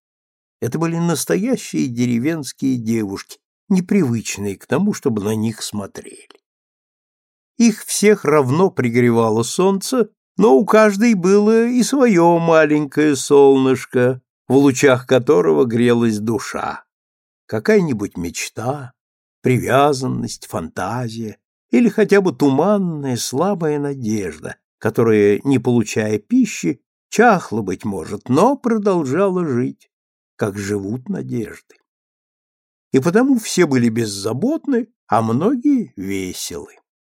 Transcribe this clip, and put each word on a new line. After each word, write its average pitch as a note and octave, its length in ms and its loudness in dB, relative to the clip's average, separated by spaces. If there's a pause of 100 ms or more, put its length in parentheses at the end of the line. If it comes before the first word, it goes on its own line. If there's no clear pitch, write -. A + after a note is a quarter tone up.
(600)
Это A#2+ 180 -6
были E3 180 -4
настоящие E3+ 920 -2
деревенские B2 880 -4
девушки, A2 640 -6 (300)
непривычные A#2+ 880 -2
к - 100 -20
тому, G3 260 0
чтобы G#2+ 300 -4
на G#2+ 120 -2
них A2 280 -4
смотрели. - 640 -14 (1300)
Их A3+ 260 2
всех G#3 400 0
равно D3 460 2
пригревало A#2 720 2
солнце, G3 680 -2 (260)
но A3+ 200 6
у A3 100 2
каждой G#3+ 480 4
было G#3 520 4
и B3 160 0
свое F3 560 4
маленькое D3+ 800 2
солнышко, C3 1040 4 (280)
в B2 80 4
лучах C3+ 500 4
которого D3 580 2
грелась A#2 540 2
душа. - 640 -6 (640)
Какая-нибудь A#2+ 680 0
мечта, B2 760 -10 (500)
привязанность, B2+ 1040 -2
фантазия A2 920 -10 (320)
или A#3+ 180 4
хотя G3+ 320 2
бы F#3 120 0
туманная, D3 840 0
слабая D3+ 640 -4
надежда, A2 800 -6 (220)
которая, G#2+ 640 2
не C3+ 140 2
получая A2 600 -2
пищи, - 640 -2 (260)
чахла, F#3+ 540 2
быть F#2 220 -8
может, G2+ 440 -8
но G3+ 280 2
продолжала F#3 920 -2
жить, C3+ 440 -6 (460)
как G#2 220 -6
живут G#2 500 -6
надежды. B2 680 -10 (1160)
И C3 80 2
потому A3+ 380 2
все F3 280 0
были B2+ 220 2
беззаботны, A#2+ 1000 -4 (180)
а A3 160 0
многие A3+ 760 -2
веселы. F#2 760 -10 (440)